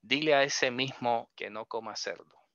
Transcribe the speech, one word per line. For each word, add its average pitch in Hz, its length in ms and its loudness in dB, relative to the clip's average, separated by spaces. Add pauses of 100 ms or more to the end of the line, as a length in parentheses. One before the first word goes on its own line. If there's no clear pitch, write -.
Dile 143 320 2
a 139 100 8
ese 139 280 2
mismo 120 640 -2
que 101 140 -8
no 110 160 -10
coma 110 320 -8
cerdo 82 440 -10 (140)